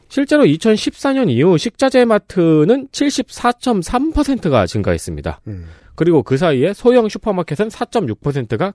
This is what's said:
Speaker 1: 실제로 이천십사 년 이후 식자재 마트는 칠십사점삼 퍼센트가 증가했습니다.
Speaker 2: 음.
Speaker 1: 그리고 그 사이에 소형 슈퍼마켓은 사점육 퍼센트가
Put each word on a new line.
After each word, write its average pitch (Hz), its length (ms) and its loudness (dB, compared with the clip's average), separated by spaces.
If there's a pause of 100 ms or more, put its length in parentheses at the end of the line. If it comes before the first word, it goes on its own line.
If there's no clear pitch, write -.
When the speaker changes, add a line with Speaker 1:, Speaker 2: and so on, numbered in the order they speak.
Speaker 1:
실제로 285 380 2
이천십사 214 640 0
년 262 160 0
이후 147 300 4
식자재 247 480 0
마트는 185 840 2
칠십사점삼 247 1200 -2
퍼센트가 190 540 0
증가했습니다. 82 840 -4
Speaker 2:
음. 90 180 -12 (300)
Speaker 1:
그리고 160 260 2
그 131 140 -2
사이에 156 360 0
소형 240 360 2
슈퍼마켓은 196 640 -4
사점육 175 500 -4
퍼센트가 139 540 -4